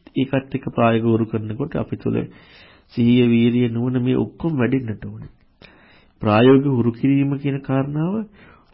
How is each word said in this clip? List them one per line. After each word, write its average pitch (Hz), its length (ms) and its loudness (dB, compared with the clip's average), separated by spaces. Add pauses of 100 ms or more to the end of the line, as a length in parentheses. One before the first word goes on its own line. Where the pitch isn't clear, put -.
(120)
ඒකත් 135 420 -4
එක්ක - 140 -8
ප්‍රායෝගිකව 117 400 2
හුරු 113 180 2
කරනකොට 110 480 -6
අපි - 220 -6
තුළ 117 220 -4 (680)
සිහිය, 120 400 2
වීරිය, 120 420 2
නුවණ 120 340 -2
මේ 127 140 0
ඔක්කොම 123 380 -4
වැඩෙන්නට 120 500 -2
ඕනේ. 107 260 -14 (920)
ප්‍රායෝගික 127 460 6
හුරු 117 240 0
කිරීම 139 440 0
කියන 139 240 -6
කාරණාව 147 540 -4 (600)